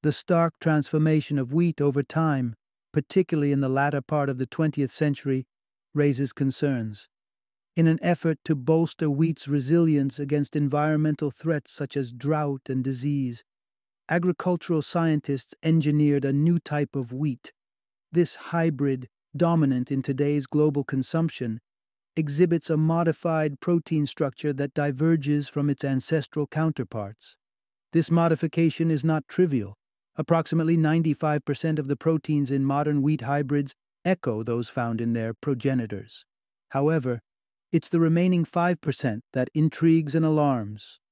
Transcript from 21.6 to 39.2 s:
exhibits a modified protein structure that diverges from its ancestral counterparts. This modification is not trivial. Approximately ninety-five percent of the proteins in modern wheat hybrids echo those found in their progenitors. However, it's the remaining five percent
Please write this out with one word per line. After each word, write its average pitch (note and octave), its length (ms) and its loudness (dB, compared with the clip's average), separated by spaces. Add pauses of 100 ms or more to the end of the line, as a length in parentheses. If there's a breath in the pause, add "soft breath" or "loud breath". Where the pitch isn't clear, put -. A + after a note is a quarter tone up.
exhibits D#3+ 520 0
a D#3 80 2
modified D#3+ 840 0
protein E3 460 0
structure C#3+ 480 -4
that C#3 200 -4
diverges D3 760 0
from D3 200 -2
its C#3 140 -2
ancestral C#3 640 -2
counterparts. A#2+ 880 -6 (560)
This E3 180 2
modification E3 800 2
is C#3+ 140 0
not D#3 240 0
trivial. C3 460 0 (420)
Approximately E3 600 0
ninety-five D#3 680 2
percent D3+ 340 -2
of C#3 120 -4
the C#3+ 80 -2
proteins D3 560 0
in C3+ 100 0
modern C#3+ 380 0
wheat D3+ 180 0
hybrids C#3+ 560 -2 (300)
echo A#2+ 380 -2
those A#2 260 -4
found A#2 320 -4
in A#2 100 -2
their A2+ 220 -2
progenitors. A#2+ 880 -4 (460)
However, C#3 500 0 (540)
it's - 160 0
the E3+ 100 2
remaining E3+ 460 4
five F3 340 0
percent A#2+ 540 -4